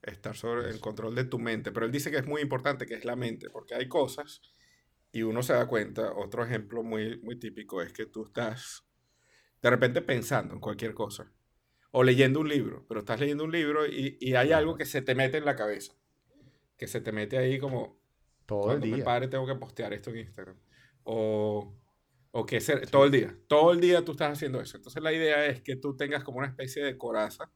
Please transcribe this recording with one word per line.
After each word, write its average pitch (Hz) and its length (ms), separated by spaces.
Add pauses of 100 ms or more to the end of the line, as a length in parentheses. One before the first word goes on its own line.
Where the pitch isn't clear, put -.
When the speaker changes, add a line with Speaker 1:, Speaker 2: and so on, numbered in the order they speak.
Speaker 1:
Estar - 340
sobre 120 280
el 110 120
Speaker 2:
Eso. 107 40
Speaker 1:
control 110 340
de 127 100
tu 127 140
mente. 113 340
Pero 113 140
él 120 60
dice 143 180
que 143 80
es 131 80
muy 147 140
importante, 135 460
que 117 80
es 110 100
la 123 120
mente, 117 340
porque - 240
hay 127 140
cosas, 143 540 (680)
y 113 120
uno 113 200
se 127 120
da 120 120
cuenta, 107 460
otro 101 320
ejemplo 113 380
muy, 113 400
muy 120 160
típico 104 440
es 82 100
que 110 140
tú 110 200
estás - 600 (760)
de 120 100
repente 123 320
pensando 117 520
en 98 60
cualquier 107 340
cosa, - 380 (580)
o 127 140
leyendo 131 360
un 156 80
libro, 143 380
pero 113 140
estás 107 180
leyendo 147 260
un 160 60
libro 151 360
y, 135 340
y 127 140
hay 127 140
Speaker 2:
Claro. 160 80
Speaker 1:
algo 156 200
que 156 80
se 131 180
te 127 140
mete 135 220
en 151 80
la 139 100
cabeza, 104 380 (840)
que 113 100
se 113 140
te 113 100
mete 107 280
ahí 131 200
como, 131 400 (480)
Speaker 2:
Todo 104 140
el 101 60
Speaker 1:
"Cuando 135 200
me 113 100
Speaker 2:
día. 135 80
Speaker 1:
pare 123 240
tengo 131 180
que 131 100
postear 113 360
esto 104 180
en 113 80
Instagram", 95 380 (480)
o, 107 720 (560)
o 113 160
que 117 140
se, 139 240
Speaker 2:
Sí. - 60
Speaker 1:
todo 139 140
el 143 60
día, 127 260 (120)
todo 156 240
el 170 80
día 175 240
tú 170 80
estás 147 200
haciendo 143 280
eso. - 160
Entonces 123 260
la 156 100
idea 151 340
es 127 160
que 135 140
tú 131 200
tengas 147 260
como 123 160
una 139 80
especie 131 380
de 131 120
coraza 113 600